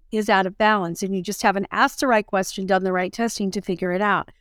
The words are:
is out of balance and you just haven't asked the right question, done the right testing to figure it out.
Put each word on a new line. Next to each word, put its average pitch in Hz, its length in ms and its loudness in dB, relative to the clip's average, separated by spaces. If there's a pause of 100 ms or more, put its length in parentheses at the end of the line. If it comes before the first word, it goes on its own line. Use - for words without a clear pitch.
(120)
is 214 180 -2
out 190 180 4
of 185 100 -8
balance 202 460 2
and 196 120 -2
you 190 60 -2
just 185 220 -6
haven't 196 280 2
asked 247 280 0
the 285 80 0
right 220 180 4
question, 190 400 -4
done 190 180 2
the 190 80 0
right 185 220 -2
testing 214 380 -2
to 202 100 -4
figure 180 320 -4
it 185 80 -2
out. 202 280 0 (120)